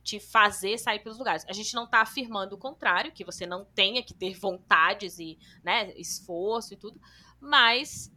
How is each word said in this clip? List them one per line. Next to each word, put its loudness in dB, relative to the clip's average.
te -8
fazer 2
sair -2
pelos -12
lugares. -2
A -10
gente -8
não -4
tá 6
afirmando -4
o -20
contrário, -2
que -14
você -10
não -8
tenha 0
que -18
ter -8
vontades 2
e, -12
né, -2
esforço -6
e -18
tudo, -18
mas 2